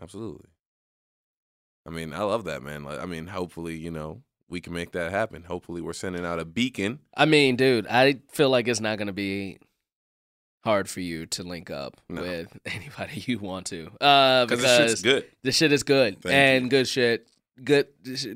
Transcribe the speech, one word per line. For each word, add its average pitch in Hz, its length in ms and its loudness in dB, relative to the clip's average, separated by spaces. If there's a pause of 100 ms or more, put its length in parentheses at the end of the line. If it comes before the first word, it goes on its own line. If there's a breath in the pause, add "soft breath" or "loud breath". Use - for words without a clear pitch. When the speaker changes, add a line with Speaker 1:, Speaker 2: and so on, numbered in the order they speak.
Speaker 1:
Absolutely. 98 480 -14 (1400)
I 78 40 -16
mean, 82 240 -10
I 90 100 -6
love 107 220 -2
that, 73 180 -8
man. 73 200 -10
Like, 69 160 -10
I 71 60 -10
mean, 85 220 -10
hopefully, 85 500 -10
you 82 140 -10
know, 80 320 -12 (260)
we 87 120 -8
can 85 120 -14
make 85 180 -8
that 87 200 -4
happen. 98 320 -4
Hopefully, 87 380 -10
we're 82 120 -8
sending 90 320 -6
out 85 140 -4
a 82 60 -6
beacon. 113 540 -4 (160)
Speaker 2:
I 147 100 2
mean, 147 300 6
dude, 123 320 2
I 135 320 4 (100)
feel 143 200 4
like 123 180 2
it's 117 140 0
not 110 160 -2
gonna 104 160 -6
be 98 440 -4 (1040)
hard 101 260 0
for - 100 -10
you 82 280 -6
to - 160 -6
link 87 260 -12
up 71 400 -10
Speaker 1:
No. 85 120 -8
Speaker 2:
with 87 400 -8
<laughs> - 40 -16
anybody 101 600 -10
you 120 140 -4
want 92 280 -10
to, 82 220 -12 (120)
uh, 135 460 6
Speaker 1:
'Cause 120 140 0
the 127 60 4 (100)
shit's 113 240 4
Speaker 2:
because - 0 -
Speaker 1:
good. 120 240 4 (180)
Speaker 2:
the 127 80 0
shit 151 200 4
is 135 120 2
good 135 380 2
Speaker 3:
Thank - 120 0
Speaker 2:
and 135 320 6
Speaker 3:
you. 123 40 -4
Speaker 2:
good 127 180 4
shit. 117 400 0 (360)
Good 139 240 4 (280)
sh-, 131 200 -8